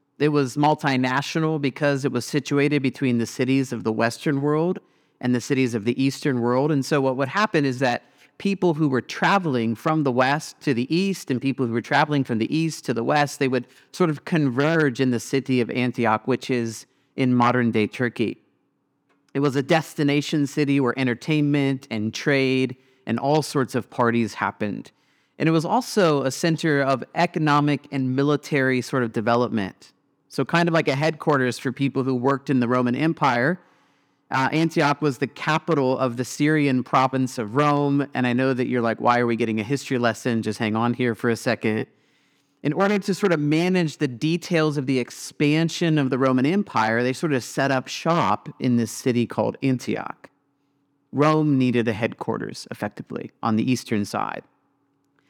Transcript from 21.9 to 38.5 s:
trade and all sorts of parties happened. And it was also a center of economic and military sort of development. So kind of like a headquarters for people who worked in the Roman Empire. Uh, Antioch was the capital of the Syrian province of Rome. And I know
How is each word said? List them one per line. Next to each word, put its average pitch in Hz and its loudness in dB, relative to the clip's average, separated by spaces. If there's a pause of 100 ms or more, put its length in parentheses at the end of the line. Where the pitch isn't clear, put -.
trade 131 0 (320)
and 117 -2
all 147 2
sorts 139 -2
of 120 -4
parties 117 0
happened. 104 -4 (480)
And 151 0
it 165 4
was 160 2
also 170 2
a 131 -2
center 160 0
of 135 0 (120)
economic 147 2
and 131 -2
military 139 0
sort 131 -2
of 110 -4
development. 113 0 (360)
So - -2
kind 170 2
of 170 0
like 160 2
a 135 2
headquarters 143 0
for 131 -4
people 135 -2
who 131 -2
worked 131 -2
in 131 2
the 120 2
Roman 123 0
Empire. 147 0 (720)
Uh, 135 0
Antioch 156 0
was 143 0
the 139 -2
capital 143 0
of 123 -2
the 127 -4
Syrian 147 0
province 131 0
of 107 -6
Rome. 143 2
And 127 0
I 123 0
know 131 0